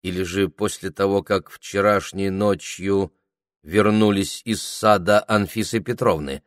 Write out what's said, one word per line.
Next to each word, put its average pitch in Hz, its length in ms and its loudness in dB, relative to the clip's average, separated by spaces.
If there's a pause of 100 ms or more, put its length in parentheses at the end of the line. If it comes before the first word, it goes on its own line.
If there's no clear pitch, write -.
Или 92 220 -4
же 92 260 -2
после 95 420 -6
того, 98 320 0
как 98 260 -2
вчерашней 98 800 -2
ночью 98 840 -2 (500)
вернулись 104 800 2
из 110 180 -4
сада 104 640 2
Анфисы 107 540 -2
Петровны? 85 680 -2